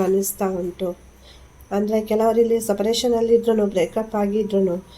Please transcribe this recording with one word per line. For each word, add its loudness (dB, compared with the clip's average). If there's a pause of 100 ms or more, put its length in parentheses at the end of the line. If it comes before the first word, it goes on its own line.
ಅನ್ನಿಸ್ತಾ 0
ಉಂಟು. -6 (840)
ಅಂದರೆ 0
ಕೆಲವರಿಲ್ಲಿ 2
ಸಪರೇಷನಲ್ಲಿದ್ರೂ, 2
ಬ್ರೇಕಪ್ -2
ಆಗಿದ್ರೂ 0 (240)